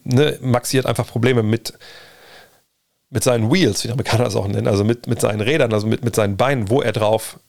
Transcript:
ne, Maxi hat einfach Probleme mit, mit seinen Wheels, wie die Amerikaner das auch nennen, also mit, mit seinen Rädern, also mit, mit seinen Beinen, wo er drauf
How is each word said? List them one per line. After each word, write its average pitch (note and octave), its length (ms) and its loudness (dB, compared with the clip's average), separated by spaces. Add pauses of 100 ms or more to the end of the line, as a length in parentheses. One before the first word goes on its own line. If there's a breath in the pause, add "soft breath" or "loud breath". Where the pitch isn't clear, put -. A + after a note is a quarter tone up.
ne, C#3+ 380 2
Maxi B2+ 360 0
hat B2+ 80 0
einfach B2 220 -2
Probleme A#2+ 340 2
mit, A2 320 -2 (1400 loud breath)
mit - 140 -4
seinen A#2 280 2
Wheels, D3+ 320 2
wie - 40 -6
die A2+ 60 -6
Amerikaner A#2+ 320 0
das G#2+ 100 -4
auch G#2+ 120 -2
nennen, G#2+ 200 -2
also G2+ 160 2
mit, A#2 240 0
mit A#2 140 -2
seinen G#2+ 200 -2
Rädern, B2 320 0
also G#2+ 140 0
mit, A2 160 -2
mit A#2 120 -2
seinen G2+ 220 0
Beinen, A#2+ 320 0
wo C3+ 120 2
er A2+ 100 -2
drauf G#2+ 580 -2